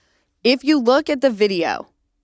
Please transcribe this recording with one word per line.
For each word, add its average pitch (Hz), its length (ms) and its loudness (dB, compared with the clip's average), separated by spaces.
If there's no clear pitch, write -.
If 254 220 0
you 302 120 2
look 262 320 0
at 285 120 -2
the 269 80 2
video 196 580 -4